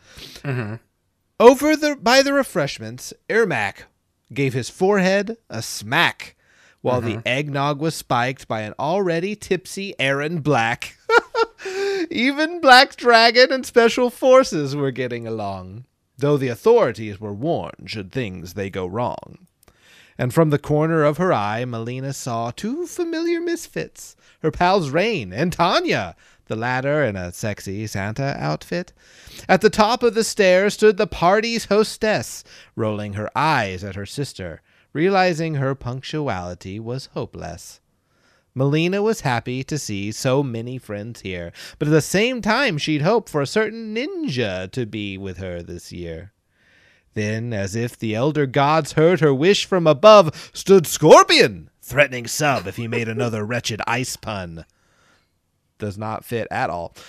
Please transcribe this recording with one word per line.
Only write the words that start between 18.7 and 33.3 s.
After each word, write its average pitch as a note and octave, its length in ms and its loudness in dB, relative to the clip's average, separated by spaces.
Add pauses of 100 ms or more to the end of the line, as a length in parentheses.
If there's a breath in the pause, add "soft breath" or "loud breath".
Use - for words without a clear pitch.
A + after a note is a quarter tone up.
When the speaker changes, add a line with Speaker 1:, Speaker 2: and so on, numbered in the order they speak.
Speaker 2:
wrong. G#2 600 -8 (720 soft breath)
And B2+ 160 -2
from E3 160 4
the D3 100 2
corner D#3 440 2
of D3 140 4
her F3+ 140 2
eye, A2+ 340 0
Melina B2+ 480 -8
saw A#2 380 -6
two C#4+ 360 -6
familiar E4+ 540 -4
misfits, - 720 -8 (260 soft breath)
her D#3 100 0
pals F3+ 380 2
Rain D#3+ 440 -2
and D#3 200 -2
Tanya, F3 600 0 (320 soft breath)
the A2 80 -6
latter C3 480 -2
in G#2+ 120 0
a F2+ 160 -6
sexy G#2 560 -8
Santa G#2+ 520 -6
outfit. D#3 520 -6 (560 loud breath)
At F#3 140 4
the G#3+ 80 4
top A3 320 2
of A#3 140 2
the A3+ 80 2
stairs F#3+ 500 4
stood G#3+ 240 4
the G#3+ 100 0
party's A3 580 0
hostess, G#3 800 0 (320 loud breath)
rolling G#2 380 -4
her G#2+ 240 -6